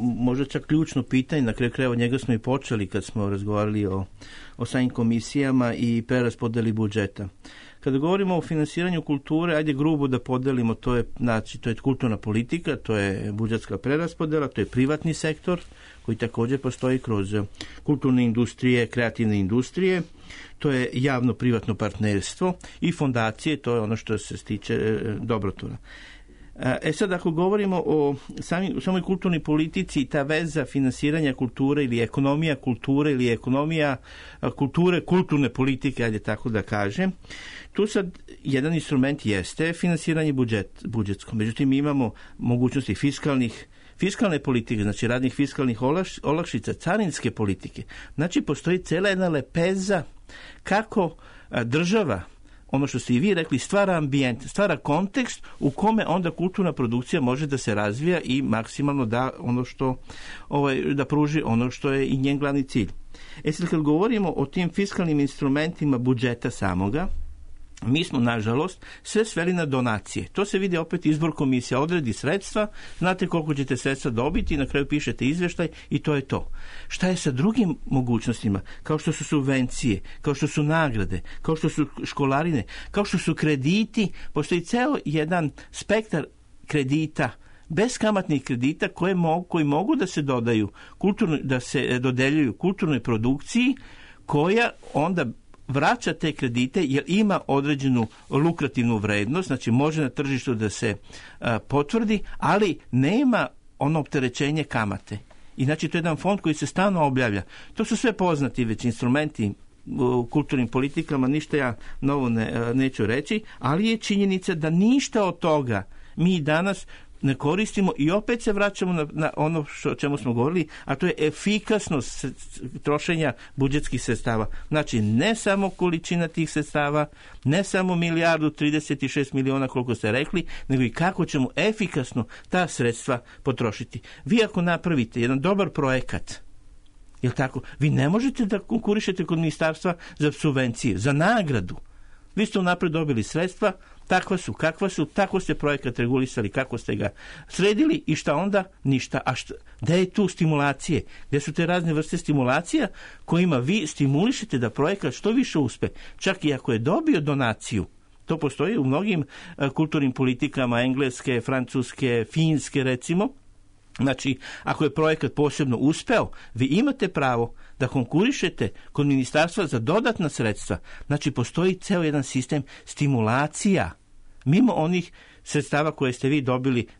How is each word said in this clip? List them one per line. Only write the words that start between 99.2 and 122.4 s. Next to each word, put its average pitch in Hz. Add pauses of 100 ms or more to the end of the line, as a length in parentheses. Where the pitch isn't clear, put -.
znači 127
može 151
na 131
tržištu 135
da 107
se, 104 (440)
a, 113
potvrdi, 214 (180)
ali 180 (120)
nema 180 (320)
ono 151
opterećenje 139
kamate. 104 (380)
I 135
znači, 151
to 175
je -
jedan 165
fond 190
koji 156
se 147
stalno 185
objavlja. 127 (320)
To 226
su 220
sve 233
poznati 143
već 110
instrumenti 123 (340)
u 123
kulturnim 139
politikama, 139
ništa 151
ja 127 (240)
novo 135
ne, 113
a, 117
neću 131
reći, 156 (160)
ali 165
je 226
činjenica 196
da 156
ništa 220
od 175
toga 135 (340)
mi 175
danas 165 (360)
ne 135
koristimo 185
i 147
opet 226
se 220
vraćamo 202
na, 156
na 151
ono 156
što, -
o 127
čemu 143
smo 127
govorili, 151 (160)
a 139
to 180
je 175
efikasnost 151
s-, -
s-, - (200)